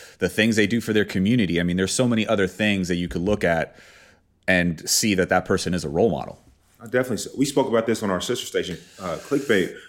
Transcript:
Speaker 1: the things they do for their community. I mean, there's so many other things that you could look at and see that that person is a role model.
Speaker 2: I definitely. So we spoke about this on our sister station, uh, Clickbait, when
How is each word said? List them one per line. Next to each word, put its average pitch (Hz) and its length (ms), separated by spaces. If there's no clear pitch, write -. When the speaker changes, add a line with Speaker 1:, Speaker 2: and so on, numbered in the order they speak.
Speaker 1:
the 92 100
things 107 280
they 104 100
do 113 140
for 110 120
their 104 120
community. 95 560
I - 20
mean, 87 140
there's 95 160
so 127 160
many 110 180
other 98 220
things 98 400
that 87 80
you 87 100
could 85 160
look 101 220
at 82 320
and 87 400
see 107 260
that 90 140
that 92 160
person 92 280
is 82 120
a 76 40
role 92 220
model. - 320
Speaker 2:
I 117 60
definitely. 127 320
So - 200
we 135 60
spoke 131 240
about 113 180
this 113 160
on 101 80
our 90 100
sister 120 260
station, 85 300
uh, 85 200
Clickbait, 110 480
when - 80